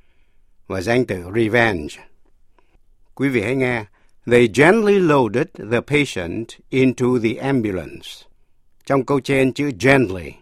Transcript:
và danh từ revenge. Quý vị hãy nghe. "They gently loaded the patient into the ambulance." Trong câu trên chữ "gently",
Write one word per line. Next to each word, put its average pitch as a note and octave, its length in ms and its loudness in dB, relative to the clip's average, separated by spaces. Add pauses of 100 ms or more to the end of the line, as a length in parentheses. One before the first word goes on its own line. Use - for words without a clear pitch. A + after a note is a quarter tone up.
(680)
và F#2+ 140 -8
danh A#2 260 0
từ F2+ 180 -8 (100)
revenge. A2 600 0 (1200)
Quý C3 140 -2
vị A#2+ 140 0
hãy B2 140 -2
nghe. B2 280 -2 (420)
"They A#2+ 280 6
gently G3+ 440 4
loaded B2+ 480 2 (240)
the A#2 100 0
patient A2+ 680 -4 (200)
into C3 380 0 (160)
the A2+ 120 -2
ambulance." G#2+ 760 -4 (800)
Trong C3+ 200 0
câu C#3 140 -2
trên C3 320 0
chữ D3 180 -6 (100)
"gently", F#2+ 600 0